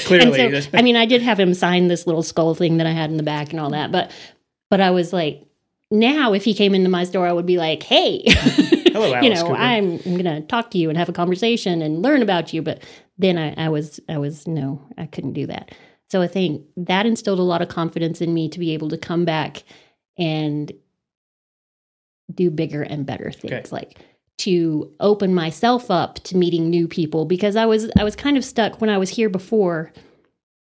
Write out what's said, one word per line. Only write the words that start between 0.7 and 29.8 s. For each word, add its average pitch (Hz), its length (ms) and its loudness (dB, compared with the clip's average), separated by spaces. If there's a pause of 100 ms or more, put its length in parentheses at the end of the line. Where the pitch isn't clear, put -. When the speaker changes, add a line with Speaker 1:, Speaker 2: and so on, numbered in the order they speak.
Speaker 2:
I 226 80 6
mean, 240 140 6
I 233 100 4
did 240 160 4
have 226 180 2
him 180 140 4
sign 180 340 2
this 170 200 0
little 165 160 2
skull 160 320 0
thing 165 220 2
that 165 100 2
I 160 40 0
had 160 200 -2
in 160 60 -2
the 156 60 -2
back 147 280 -4
and 160 80 -8
all 147 120 -4
that, 147 200 -4
but, 180 200 -2 (600)
but 196 100 4
I 185 100 4
was 180 220 0
like, 151 300 -4 (480)
now 233 420 2
if 196 100 0
he 214 100 2
came 202 220 2
into 185 140 4
my 180 160 0
store, 180 220 -2
I 175 60 0
would 175 120 -2
be 180 120 2
like, 160 260 -2
"Hey, 285 400 0
<laughs> - 40 2
Speaker 1:
Hello, - 800 4
Speaker 2:
you 135 60 2
Speaker 1:
Alice 180 260 4
Speaker 2:
know, 170 100 0
Speaker 1:
Cooper. 135 100 0
Speaker 2:
I'm, 214 460 0
I'm 180 120 -2
gonna 165 240 -2
talk 233 300 -4
to 185 60 -2
you 160 120 2
and 156 80 0
have 170 100 0
a 175 60 -6
conversation 180 680 0
and 156 200 -4
learn 269 200 2
about 180 300 -2
you." 160 100 -4
But - 220 -6 (340)
then 180 200 2
I, 156 160 -4 (120)
I 160 40 0
was, 151 300 -4 (100)
I 160 80 -4
was, 143 300 -6
no, 139 340 -6 (160)
I 170 80 -12
couldn't 143 280 -10
do 139 140 -6
that. - 240 -12 (380)
So 190 120 0
I 175 60 0
think 175 360 -2 (120)
that 185 300 -2
instilled 208 340 -2
a 185 40 2
lot 175 180 0
of 175 80 -4
confidence 165 500 -4
in 170 140 -2
me 160 160 -2
to 165 100 -12
be 165 140 -4
able 156 160 -6
to 160 80 -6
come 175 260 -4
back 156 400 -4 (540)
and 151 540 -4 (1600)
do 180 160 2
bigger 151 320 -4
and 147 220 -8
better - 260 -8
things, 131 220 -12
Speaker 1:
Okay. 117 180 -10
Speaker 2:
like - 280 -14 (400)
to 165 600 0
open 202 340 2
myself 233 560 0
up 170 260 0 (100)
to 185 120 -2
meeting 170 320 2
new 170 180 2
people, 160 380 -2
because 185 300 0
I 226 100 2
was, 220 320 2
I 196 60 4
was 208 120 -4
kind 285 220 0
of 254 80 0
stuck - 360 -2
when 220 80 0
I 202 80 2
was 190 120 0
here 220 200 0
before. 180 640 -2 (760)